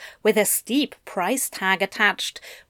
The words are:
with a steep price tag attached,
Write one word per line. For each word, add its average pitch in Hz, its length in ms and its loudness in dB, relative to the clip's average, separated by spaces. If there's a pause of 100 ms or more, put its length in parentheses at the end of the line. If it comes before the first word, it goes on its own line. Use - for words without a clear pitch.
(240)
with 214 140 4
a 208 80 4
steep - 580 -2
price 202 460 -4
tag 190 320 0
attached, - 580 0 (300)